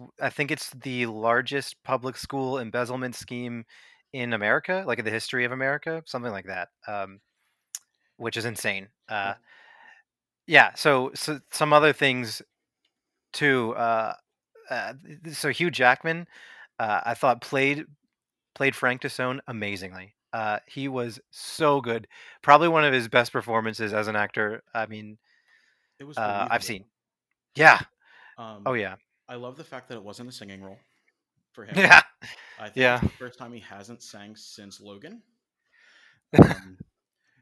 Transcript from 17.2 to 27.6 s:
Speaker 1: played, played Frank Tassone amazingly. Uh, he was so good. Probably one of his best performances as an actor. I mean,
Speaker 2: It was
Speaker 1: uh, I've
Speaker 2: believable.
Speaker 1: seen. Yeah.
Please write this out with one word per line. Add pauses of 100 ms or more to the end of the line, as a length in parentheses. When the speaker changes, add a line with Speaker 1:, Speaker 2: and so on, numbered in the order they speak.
Speaker 1:
played, (720)
played
Frank
Tassone
amazingly. (180)
Uh,
he
was (100)
so
good. (340)
Probably
one
of
his
best
performances
as
an
actor. (100)
I
mean, (800)
Speaker 2:
It
was
Speaker 1:
uh, (260)
I've
Speaker 2:
believable.
Speaker 1:
seen. (720)
Yeah. (580)